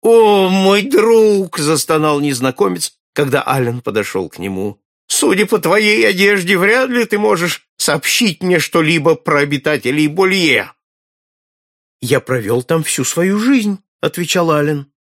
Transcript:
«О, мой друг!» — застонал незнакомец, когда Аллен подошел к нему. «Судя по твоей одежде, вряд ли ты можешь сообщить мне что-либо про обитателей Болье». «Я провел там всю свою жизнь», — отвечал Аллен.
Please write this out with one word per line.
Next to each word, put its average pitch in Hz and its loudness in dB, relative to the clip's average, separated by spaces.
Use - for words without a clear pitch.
«О, 214 4
мой 190 2
друг!» — 220 2
застонал 151 0
незнакомец, 147 -2
когда 139 0
Аллен 123 -2
подошел 95 -6
к - -20
нему. 95 -8
«Судя 196 0
по 208 0
твоей 214 2
одежде, 196 2
вряд 226 0
ли 240 0
ты 208 -2
можешь 185 -2
сообщить 165 -2
мне 180 2
что-либо 160 0
про 147 -2
обитателей 147 -2
Болье». 165 0
«Я 127 0
провел 120 -4
там 165 -2
всю - -4
свою 190 -2
жизнь», — 214 0
отвечал 170 -2
Аллен. 147 -2